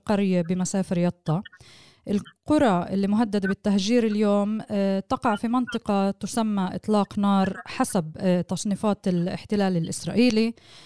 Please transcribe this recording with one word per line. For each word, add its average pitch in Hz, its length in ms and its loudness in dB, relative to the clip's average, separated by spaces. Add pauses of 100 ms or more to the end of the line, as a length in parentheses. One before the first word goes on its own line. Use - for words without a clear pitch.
قرية 196 360 2
بمسافر 180 560 -2
يطا. 175 460 -2 (640)
القرى 208 840 0
اللي 196 140 0
مهددة 208 400 0
بالتهجير 208 560 2
اليوم، 208 580 0 (100)
آه، 196 280 0
تقع 233 360 -2
في 233 120 -4
منطقة 220 640 0
تسمى 202 640 -2
إطلاق 208 460 0
نار 196 460 2
حسب، 175 520 -2
آه، 180 240 0
تصنيفات 196 680 -4
الاحتلال 185 680 0
الإسرائيلي. 226 760 0 (320)